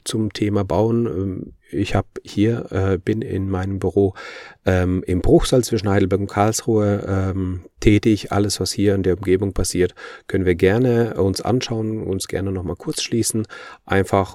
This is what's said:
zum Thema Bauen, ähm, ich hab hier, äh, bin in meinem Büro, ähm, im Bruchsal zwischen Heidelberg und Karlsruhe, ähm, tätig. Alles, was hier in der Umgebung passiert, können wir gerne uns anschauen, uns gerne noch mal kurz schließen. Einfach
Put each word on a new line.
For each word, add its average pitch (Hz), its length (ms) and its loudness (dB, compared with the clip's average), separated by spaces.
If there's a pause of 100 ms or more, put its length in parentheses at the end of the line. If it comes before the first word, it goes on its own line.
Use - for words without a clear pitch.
zum 110 280 -2
Thema 101 320 0
Bauen, 113 420 2
ähm, 95 460 -4 (180)
ich - 240 -2
hab 98 120 2 (160)
hier, 110 500 -2
äh, 95 240 0
bin 107 240 -2
in 95 300 -4
meinem 95 280 -2
Büro, 95 360 2 (500)
ähm, 92 420 2
im 90 140 0
Bruchsal 139 420 4
zwischen 101 280 0
Heidelberg 98 320 2
und 98 80 -6
Karlsruhe, 104 760 2
ähm, 95 600 -2 (140)
tätig. 107 520 2
Alles, 98 280 0
was 92 120 -4
hier 101 220 2
in 95 80 -2
der 90 160 0
Umgebung 95 340 0
passiert, 90 420 0 (320)
können 92 200 0
wir 92 80 4
gerne 117 640 2
uns 95 220 0
anschauen, 110 600 -2
uns 95 260 -4
gerne 98 220 -4
noch 95 120 -4
mal 78 140 -6
kurz - 260 -8
schließen. 113 440 -2 (380)
Einfach 98 500 0